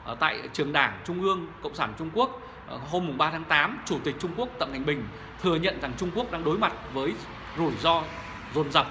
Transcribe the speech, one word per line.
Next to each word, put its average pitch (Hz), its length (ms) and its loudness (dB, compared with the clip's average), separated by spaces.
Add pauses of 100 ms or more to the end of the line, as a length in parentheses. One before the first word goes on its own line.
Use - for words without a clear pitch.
ờ, 117 160 -8
tại 156 320 0
trường 147 200 0
Đảng 131 320 4
Trung 180 180 -2
ương 190 240 2 (160)
Cộng 147 120 -6
sản 113 240 -2
Trung 160 160 -4
Quốc, 254 260 2 (280)
ờ, 123 100 -8 (120)
hôm 180 160 2
mùng 135 120 -2
ba 156 120 6
tháng 160 140 -4
tám, 160 420 4
Chủ 160 180 0
tịch 139 160 0
Trung 175 160 -2
Quốc 240 120 0 (100)
Tập 135 140 0
Cận 135 140 -2
Bình 143 180 0 (380)
thừa 175 140 4
nhận 185 240 0
rằng 131 160 -4
Trung 180 180 -2
Quốc 226 160 0
đang 170 140 -4
đối 127 140 4
mặt - 140 4 (200)
với 135 220 0 (440)
rủi 156 140 2
ro 160 300 4 (520)
dồn 143 160 2
dập. 151 200 6